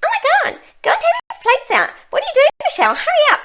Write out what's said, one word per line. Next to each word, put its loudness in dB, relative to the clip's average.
Oh -4
my 0
God, -14
go -2
and 2
take 0
those -12
plates 0
out. 0
What -4
are -6
you -8
doing, 4
Michelle? 0
Hurry 0
up. 0